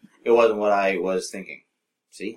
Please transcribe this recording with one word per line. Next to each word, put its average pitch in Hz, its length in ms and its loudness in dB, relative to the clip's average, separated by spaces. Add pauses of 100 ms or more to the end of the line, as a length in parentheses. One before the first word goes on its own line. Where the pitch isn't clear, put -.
(240)
it 117 80 0
wasn't 113 280 4
what 104 120 0
I 98 260 0
was 92 320 -4
thinking. 82 340 -16 (500)
See? - 240 -12